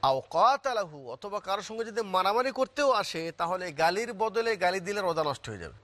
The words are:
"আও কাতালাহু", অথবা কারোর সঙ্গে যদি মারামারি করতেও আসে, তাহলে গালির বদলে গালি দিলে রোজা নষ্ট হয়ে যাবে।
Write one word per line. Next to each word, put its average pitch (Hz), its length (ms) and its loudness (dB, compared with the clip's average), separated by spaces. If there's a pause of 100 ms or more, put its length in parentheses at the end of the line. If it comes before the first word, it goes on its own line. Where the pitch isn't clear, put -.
"আও 135 180 2
কাতালাহু", 196 880 0
অথবা 196 300 -8
কারোর 196 220 -4
সঙ্গে 220 220 -8
যদি 220 180 -4
মারামারি 196 480 2
করতেও 262 400 0
আসে, 170 420 0
তাহলে 175 400 -2
গালির 180 400 2
বদলে 220 440 0
গালি 180 240 2
দিলে 202 200 -4
রোজা 165 240 0
নষ্ট 139 240 -4
হয়ে 107 100 -8
যাবে। 80 240 -10